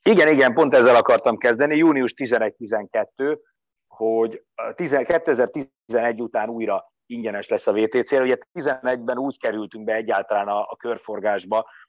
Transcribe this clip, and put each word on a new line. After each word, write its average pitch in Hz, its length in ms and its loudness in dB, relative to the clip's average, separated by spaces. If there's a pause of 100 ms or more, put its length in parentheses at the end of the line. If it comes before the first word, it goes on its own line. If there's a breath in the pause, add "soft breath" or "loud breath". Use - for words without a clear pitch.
Igen, 180 260 4
igen, 135 260 6
pont 143 200 4
ezzel 120 220 8
akartam 113 400 4
kezdeni. 131 400 0
Június 143 360 2
tizenegy-tizenkettő, 113 1300 -4 (580)
hogy 113 440 -2 (120)
a 113 180 -8
tizen-, 139 320 -2
kétezer-tizenegy 123 1160 -2
után 113 280 -4
újra 110 440 -4 (140)
ingyenes 110 420 -8
lesz 107 180 -2
a 107 60 4
V 107 120 0
T 117 220 0
C 143 100 0
R. 131 40 2
Ugye 127 180 0 (140)
tizenegyben 127 640 -4
úgy 135 200 -6
kerültünk 107 460 -8
be 110 100 -4
egyáltalán 104 540 -2
a, 104 120 -2
a - 160 -10
körforgásba, 104 960 -6 (180 loud breath)